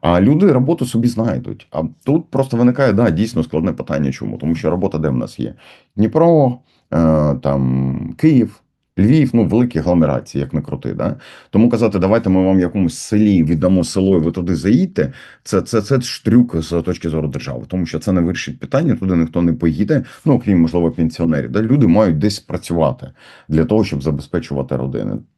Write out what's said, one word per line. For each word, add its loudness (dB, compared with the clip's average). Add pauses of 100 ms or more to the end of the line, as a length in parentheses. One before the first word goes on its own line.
А 2
люди 4
роботу 0
собі 0
знайдуть. -6
А -6 (220)
тут -2
просто -2
виникає, 2
да, 2
дійсно -2
складне -2
питання. -4
Чому? -8
Тому -2
що -2
робота -2
де -2
в -2
нас -8
є? -8 (420)
Дніпро, 4 (340)
е, 2
там, -2
Київ, 2 (360)
Львів, 4
ну, 2
великі 0
агломерації, 0
як -8
не -2
крути, -8
да? -4 (340)
Тому 4
казати, 2
«Давайте 2
ми 2
вам 2
в 4
якомусь -2
селі 2
віддамо 2
село, 2
і 2
ви 0
туди -4
заїдьте», 0 (300)
це, -2
це, -2
це 0
ж -10
трюк 2
з -2
точки -6
зору -4
держави, -10
тому -4
що -6
це -2
не 2
вирішить -4
питання, -2
туди -2
ніхто 0
не 2
поїде, 0 (200)
ну, 4
окрім, 2
можливо, 2
пенсіонерів, -2
да? -2
Люди 2
мають 4
десь -2
працювати -4 (380)
для 2
того, 2
щоб -6
забезпечувати -6
родини. -6 (200)